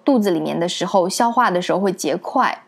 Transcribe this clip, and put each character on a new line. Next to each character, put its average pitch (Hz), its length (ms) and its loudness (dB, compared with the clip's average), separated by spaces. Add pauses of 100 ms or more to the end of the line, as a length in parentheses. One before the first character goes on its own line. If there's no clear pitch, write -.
肚 269 140 4
子 202 100 2
里 170 100 0
面 151 200 -4
的 170 100 -2
时 - 160 -6
候， 180 240 2
消 233 220 0
化 233 180 2
的 180 100 0
时 180 140 -2
候 170 60 0
会 196 120 0
结 160 260 -4
块， - 380 -2 (120)